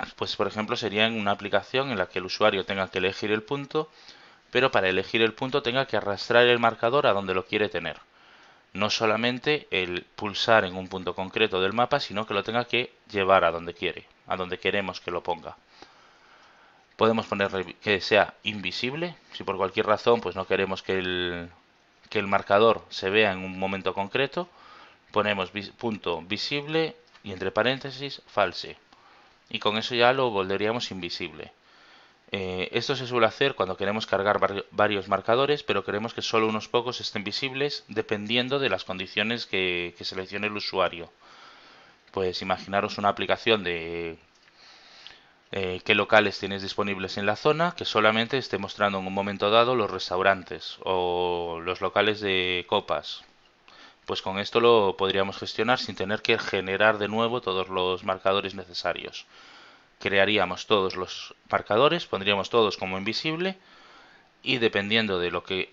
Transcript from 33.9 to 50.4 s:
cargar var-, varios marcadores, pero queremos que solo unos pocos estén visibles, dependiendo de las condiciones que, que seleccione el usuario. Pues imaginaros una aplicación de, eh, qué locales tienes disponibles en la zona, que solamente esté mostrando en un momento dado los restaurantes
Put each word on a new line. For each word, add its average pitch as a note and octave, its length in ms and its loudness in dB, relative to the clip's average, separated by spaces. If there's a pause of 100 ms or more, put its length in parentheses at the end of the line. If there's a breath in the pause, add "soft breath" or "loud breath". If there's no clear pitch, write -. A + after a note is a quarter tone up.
cargar G2 320 2
var-, G2 320 0
varios G2+ 380 0
marcadores, B2 560 0
pero G2 200 -2
queremos G#2 300 -4
que G2+ 80 -8
solo A2 240 2
unos A2 220 -4
pocos A#2+ 320 -2
estén G#2 240 -8
visibles, C3+ 640 -4
dependiendo A2+ 720 -2
de C3+ 80 0
las F#2 160 -2
condiciones G#2 640 -4
que, F2+ 520 -2
que F#2 60 -12
seleccione F#2+ 420 -6
el G#2 100 -4
usuario. F2 540 -2 (1000 loud breath)
Pues F#2 280 -2
imaginaros G2 580 -2
una G2+ 100 2
aplicación G2 560 0
de, E2+ 520 -4 (1300 loud breath)
eh, F#2 340 -4
qué G#2+ 120 2
locales G#2 420 4
tienes G2 240 -4
disponibles G2 560 -4
en G2+ 80 -2
la G#2 80 2
zona, D#3 420 2
que - 80 -8
solamente A2 540 2
esté G#2 200 -4
mostrando G2 420 0
en F#2+ 80 -4
un F#2+ 40 -6
momento G2 380 0
dado A#2 240 6
los G#2 160 2
restaurantes F#2 920 0